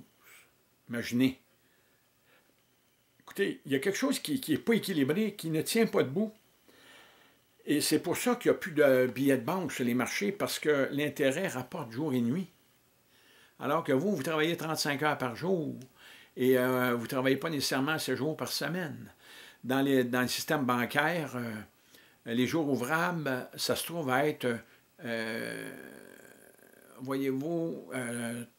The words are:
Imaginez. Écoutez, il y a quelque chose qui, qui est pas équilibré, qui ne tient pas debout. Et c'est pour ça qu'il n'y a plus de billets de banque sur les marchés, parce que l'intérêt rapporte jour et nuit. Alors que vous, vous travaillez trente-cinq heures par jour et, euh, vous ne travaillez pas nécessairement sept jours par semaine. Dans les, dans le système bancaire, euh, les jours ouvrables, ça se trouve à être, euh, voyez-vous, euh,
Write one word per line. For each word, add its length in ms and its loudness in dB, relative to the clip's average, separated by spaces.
Imaginez. 520 0
Écoutez, 480 -4
il 60 0
y 20 2
a 60 4
quelque 180 0
chose 220 0
qui, 200 -2
qui 140 0
est 40 0
pas 160 2
équilibré, 600 2
qui 160 -6
ne 120 0
tient 240 2
pas 180 4
debout. 280 -2
Et 120 2
c'est 160 2
pour 180 -2
ça 180 0
qu'il 160 2
n'y 60 6
a 20 -10
plus 140 -8
de 420 6
billets 220 4
de 80 -2
banque 280 -2
sur 120 -2
les 80 2
marchés, 400 0
parce 260 -2
que 320 2
l'intérêt 580 0
rapporte 440 -8
jour 220 -2
et 80 4
nuit. 260 0
Alors 240 0
que 80 2
vous, 240 2
vous 60 -4
travaillez 340 0
trente-cinq 460 -2
heures 160 2
par 180 -4
jour 420 -2
et, 220 6
euh, 380 2
vous 80 -2
ne 60 -8
travaillez 280 2
pas 140 -4
nécessairement 480 0
sept 180 -2
jours 220 -2
par 120 -6
semaine. 640 -6
Dans 180 2
les, 220 4
dans 180 2
le 60 0
système 360 -2
bancaire, 720 0
euh, 160 -6
les 220 2
jours 240 0
ouvrables, 840 0
ça 220 0
se 80 -6
trouve 240 -4
à 180 4
être, 200 -2
euh, 640 -6
voyez-vous, 920 -2
euh, 520 -4